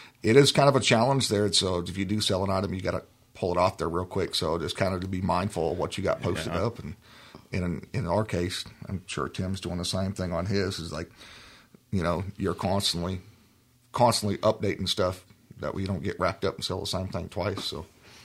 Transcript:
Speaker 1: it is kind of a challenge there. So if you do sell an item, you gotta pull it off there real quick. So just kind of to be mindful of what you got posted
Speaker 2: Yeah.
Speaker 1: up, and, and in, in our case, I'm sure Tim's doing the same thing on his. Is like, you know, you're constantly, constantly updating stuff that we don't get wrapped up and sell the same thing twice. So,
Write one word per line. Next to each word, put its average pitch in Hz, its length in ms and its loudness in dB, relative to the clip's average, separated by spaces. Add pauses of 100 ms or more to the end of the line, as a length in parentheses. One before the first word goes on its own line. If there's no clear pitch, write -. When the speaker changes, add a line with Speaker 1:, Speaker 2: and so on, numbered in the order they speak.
(220)
Speaker 1:
it 110 140 6
is 139 160 10
kind 143 160 6
of 135 80 8
a 123 60 4
challenge 123 480 4
there. 104 240 4
So 92 260 2
if 87 180 -6
you 98 60 2
do 104 160 0
sell 98 240 2
an 98 60 -2
item, 95 240 0
you 92 80 -6
gotta 90 220 -2 (300)
pull 90 200 0
it 85 40 0
off 90 200 4
there 78 100 -2
real 87 180 -2
quick. 90 300 -2
So 82 220 0
just 87 180 -4
kind 92 180 0
of 92 60 -2
to 92 80 -6
be 95 140 -4
mindful 90 520 0
of 92 40 -6
what 73 200 -4
you 90 60 -6
got 87 180 0
posted 85 320 -2
Speaker 2:
Yeah. 85 120 0
Speaker 1:
up, 117 140 -4
and, - 160 -12 (580)
and 92 100 -2
in, 87 240 -4 (140)
in 90 60 -4
our 101 180 2
case, 90 400 -2 (240)
I'm 92 160 -6
sure - 240 -4
Tim's 95 320 -6
doing 87 160 -6
the 90 80 -4
same 95 260 -2
thing 92 220 -4
on 85 120 -2
his. 98 320 0
Is 80 140 -8
like, 80 180 -8 (800)
you 92 120 0
know, 87 220 0 (120)
you're 87 160 0
constantly, 92 680 -2 (720)
constantly 110 460 2
updating 98 500 0
stuff 92 340 0 (360)
that - 140 -4
we 95 120 -4
don't 92 180 -4
get - 160 -4
wrapped 90 240 0
up - 120 0
and - 100 -8
sell 92 160 -4
the - 40 -6
same 92 220 -4
thing 87 220 -6
twice. 95 340 -4
So, - 220 -8 (400)